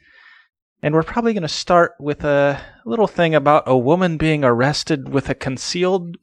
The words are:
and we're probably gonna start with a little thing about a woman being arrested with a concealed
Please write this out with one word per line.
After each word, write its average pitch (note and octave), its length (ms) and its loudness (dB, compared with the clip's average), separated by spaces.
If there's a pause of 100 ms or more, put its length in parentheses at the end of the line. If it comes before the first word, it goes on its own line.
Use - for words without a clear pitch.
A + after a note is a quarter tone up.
(800)
and D3+ 140 0
we're D#3+ 80 4
probably A#3 320 -2
gonna E3 120 -4
start F3 520 2
with C#3+ 240 -6
a C#3+ 360 2 (260)
little A3+ 220 0
thing E3 280 0
about D3 320 4
a C3 100 4
woman D#3+ 400 0
being D#3 260 0
arrested C3 680 0
with C3+ 200 -4
a C3+ 60 -2
concealed F3 880 -4